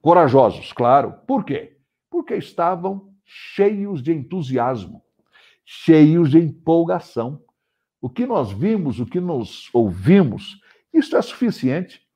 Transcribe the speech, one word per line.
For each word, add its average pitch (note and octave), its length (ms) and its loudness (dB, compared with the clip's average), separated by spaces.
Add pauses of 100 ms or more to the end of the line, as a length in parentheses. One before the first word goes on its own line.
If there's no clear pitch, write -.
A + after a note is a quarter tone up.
Corajosos, C#3 720 2
claro. B2 400 2 (120)
Por B3+ 200 -4
quê? - 320 -10 (320)
Porque E4+ 260 -6
estavam F3+ 800 -6 (100)
cheios G3 800 -4
de D#3 80 -4
entusiasmo, B2+ 880 -6 (640)
cheios D#3 680 4
de E3 80 6
empolgação. E3 1000 -2 (600)
O B2+ 80 -10
que A#3+ 160 -6
nós D#3 260 -4
vimos, D3 480 -4
o A#2+ 60 -6
que F3+ 160 -6
nós D3+ 500 -10
ouvimos, A2+ 880 0 (320)
isso D#4+ 240 0
é - 60 2
suficiente. - 840 -4 (100)